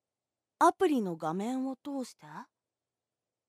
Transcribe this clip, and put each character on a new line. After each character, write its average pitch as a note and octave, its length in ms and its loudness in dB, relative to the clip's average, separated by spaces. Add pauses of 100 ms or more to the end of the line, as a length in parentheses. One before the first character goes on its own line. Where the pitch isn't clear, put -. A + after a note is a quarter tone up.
(600)
ア E4+ 120 8
プ F#4 160 2
リ C4+ 140 2
の F3+ 140 -4
画 D#3+ 180 -2
面 B3+ 340 -4
を C4+ 80 -8
通 C#4 280 -8
し - 120 -16
て、 D#3 100 -20 (1200)